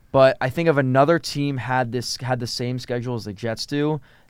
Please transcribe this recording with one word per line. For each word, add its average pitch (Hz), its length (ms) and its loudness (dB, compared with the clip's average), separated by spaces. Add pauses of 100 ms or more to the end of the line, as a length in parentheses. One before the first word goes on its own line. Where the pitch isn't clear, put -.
(100)
but 135 300 6
I 131 100 0
think 165 180 0
if 151 80 4
another 139 440 4
team 143 360 -4
had 127 360 -2
this, 123 280 -6
had 127 200 -4
the 123 80 -6
same 127 320 -4
schedule 123 340 -4
as 110 100 -6
the 104 80 -10
Jets 113 340 -6
do, 147 340 -2 (300)